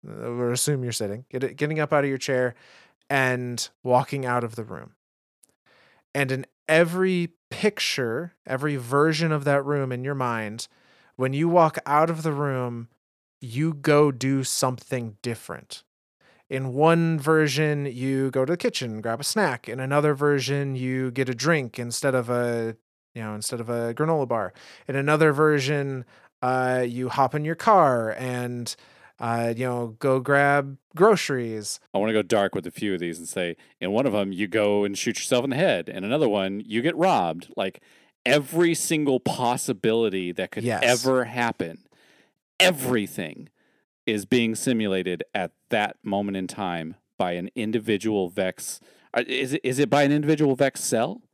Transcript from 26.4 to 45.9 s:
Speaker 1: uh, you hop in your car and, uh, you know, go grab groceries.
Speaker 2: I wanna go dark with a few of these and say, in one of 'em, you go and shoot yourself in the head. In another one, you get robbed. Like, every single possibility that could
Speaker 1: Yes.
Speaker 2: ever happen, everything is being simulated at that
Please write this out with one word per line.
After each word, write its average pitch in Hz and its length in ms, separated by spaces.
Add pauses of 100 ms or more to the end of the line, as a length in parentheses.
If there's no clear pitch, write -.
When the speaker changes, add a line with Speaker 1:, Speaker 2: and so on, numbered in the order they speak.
Speaker 1:
uh, 127 460
you 123 220
hop 131 240
in 151 100
your 160 100
car 143 580
and, 123 600 (460)
uh, 117 360
you 127 100
know, 120 320
go 135 220
grab 143 580 (180)
groceries. 123 840 (140)
Speaker 2:
I 101 40
wanna 110 140
go 107 100
dark 101 340
with 87 100
a 87 60
few 101 220
of 85 60
these 85 180
and 82 100
say, 87 280 (240)
in 98 120
one 123 140
of 104 80
'em, 98 180
you 95 160
go 104 360
and 101 140
shoot 113 200
yourself 123 260
in 139 60
the 120 60
head. 135 320
In 92 140
another 127 260
one, 98 360
you 110 180
get 160 140
robbed. 101 600
Like, - 260 (420)
every 160 500
single 147 460
possibility 113 1120
that 90 180
could - 140
Speaker 1:
Yes. 113 180
Speaker 2:
ever 127 420
happen, 113 600 (760)
everything 127 880 (580)
is 107 180
being 117 300
simulated 95 680 (120)
at 90 180 (180)
that 104 340